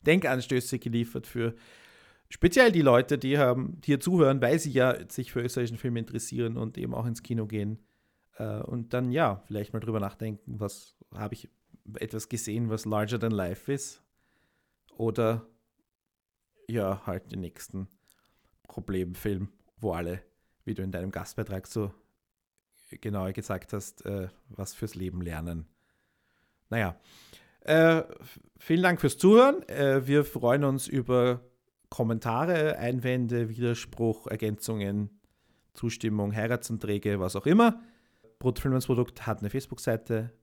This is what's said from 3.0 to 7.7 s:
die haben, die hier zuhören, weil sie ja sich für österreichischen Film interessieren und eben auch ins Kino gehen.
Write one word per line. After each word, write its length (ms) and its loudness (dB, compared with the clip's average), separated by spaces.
die 200 0
haben, 440 2
die 60 -6
hier 120 4
zuhören, 420 6
weil 160 4
sie 140 -2
ja 240 4
sich 240 -8
für 80 -2
österreichischen 360 -4
Film 200 -4
interessieren 580 -6
und 220 -6
eben 160 -6
auch 120 -4
ins 180 -6
Kino 220 -4
gehen. 340 -6